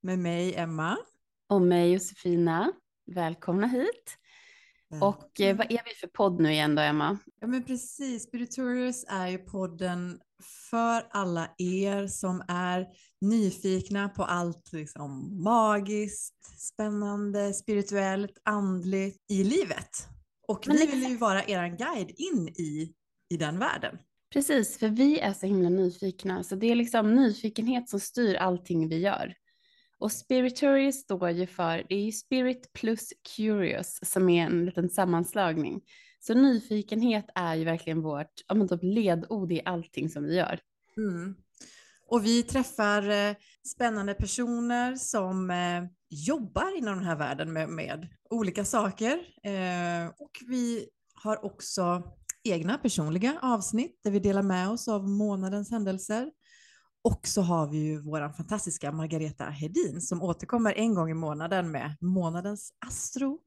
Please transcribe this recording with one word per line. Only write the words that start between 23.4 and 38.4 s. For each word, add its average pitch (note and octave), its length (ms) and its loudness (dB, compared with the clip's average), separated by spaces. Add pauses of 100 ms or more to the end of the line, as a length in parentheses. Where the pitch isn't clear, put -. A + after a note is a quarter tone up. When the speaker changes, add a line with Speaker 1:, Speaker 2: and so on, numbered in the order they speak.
Speaker 1:
världen. - 400 -4 (340)
Speaker 2:
Precis, C#4 460 2
för A3 100 2
vi C4+ 320 6
är G3 120 0
så F#3+ 140 -4
himla F#3+ 220 4
nyfikna, F#3 720 0
så F#3+ 140 -6
det G3+ 100 0
är A#3 80 6
liksom A#3 400 4
nyfikenhet A#3+ 760 2
som G3+ 120 -2
styr G#3+ 340 0
allting F3 540 0
vi D#3+ 100 -2
gör. F#3 360 -2 (640)
Och G#3+ 140 -2
Spiritorius C4+ 880 2
står F3+ 300 -2
ju F3 160 0
för, E3 420 -2
det F#3 60 -2
är G3+ 100 0
ju A3 80 -2
Spirit B3+ 600 -2
plus A3 360 -2 (280)
Curious G#3+ 680 0
som F#3 260 4
är E3+ 180 6
en F3 200 2
liten F3+ 240 0
sammanslagning. F3 920 0 (400)
Så - 140 -2
nyfikenhet A3 880 4 (100)
är E3+ 200 0
ju D#3+ 100 0
verkligen E3 380 -2
vårt, D3+ 300 -6 (160)